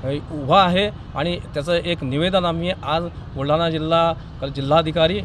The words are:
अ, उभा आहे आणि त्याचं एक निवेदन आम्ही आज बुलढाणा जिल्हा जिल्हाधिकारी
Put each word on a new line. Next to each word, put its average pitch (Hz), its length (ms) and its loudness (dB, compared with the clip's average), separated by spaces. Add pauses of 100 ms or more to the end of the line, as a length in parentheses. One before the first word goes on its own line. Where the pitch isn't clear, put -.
अ, 131 80 -2 (200)
उभा 196 320 4
आहे 185 260 2 (260)
आणि 165 240 -2 (140)
त्याचं 151 200 -2
एक 170 300 -2
निवेदन 175 420 2
आम्ही 170 260 0 (120)
आज 156 200 0 (320)
बुलढाणा 151 340 2
जिल्हा 165 440 2 (420)
जिल्हाधिकारी 156 680 2